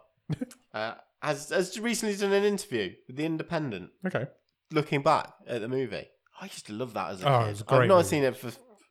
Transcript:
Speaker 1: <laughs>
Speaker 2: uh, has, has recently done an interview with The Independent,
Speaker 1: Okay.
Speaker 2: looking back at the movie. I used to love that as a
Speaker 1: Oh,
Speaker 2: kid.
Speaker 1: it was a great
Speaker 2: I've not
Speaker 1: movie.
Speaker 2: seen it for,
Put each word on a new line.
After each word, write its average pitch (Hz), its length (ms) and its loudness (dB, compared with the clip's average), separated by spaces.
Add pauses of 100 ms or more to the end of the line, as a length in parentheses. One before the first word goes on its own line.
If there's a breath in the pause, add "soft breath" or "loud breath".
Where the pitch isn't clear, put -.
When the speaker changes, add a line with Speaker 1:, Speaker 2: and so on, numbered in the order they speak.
(340)
Speaker 1:
<laughs> - 400 -10
Speaker 2:
uh, 110 220 -6 (260)
has, 143 280 -4
has 185 300 0
recently 214 360 0
done 196 180 0
an 202 100 4
interview 135 500 0 (140)
with 131 100 -14
The 151 80 -2
Independent, 160 640 -4 (160)
Speaker 1:
Okay. 135 200 -2 (460)
Speaker 2:
looking 151 320 0
back 151 300 2 (140)
at 120 140 -4
the 107 60 -6
movie. 120 400 -4 (320)
I 190 60 -14
used - 220 -16
to 107 60 -10
love 117 200 -6
that 95 180 -4
as 95 120 -10
a 143 100 4
Speaker 1:
Oh, 123 60 6
Speaker 2:
kid. 113 60 2
Speaker 1:
it 107 40 -2
was 101 120 -8
a - 40 -10
great 131 180 6
Speaker 2:
I've 120 40 6
not 190 100 8
Speaker 1:
movie. 170 120 6
Speaker 2:
seen 147 140 4
it 127 140 2
for, 120 140 -10 (400)